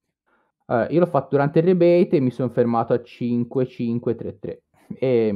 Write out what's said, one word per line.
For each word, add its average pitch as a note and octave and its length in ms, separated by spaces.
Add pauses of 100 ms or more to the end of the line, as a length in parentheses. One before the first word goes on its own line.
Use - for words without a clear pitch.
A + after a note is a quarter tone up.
(680)
Eh, A#2 200
io D#3+ 100
l'ho E3+ 60
fatto C#3+ 240
durante C#3+ 300
il E3 60
rebate F3 520
e - 20
mi B2+ 120
sono B2+ 180
fermato A#2 440
a A#2+ 100
cinque A#2+ 640
cinque A#2 480
tre - 240
tre. - 240 (260)
E A#2 460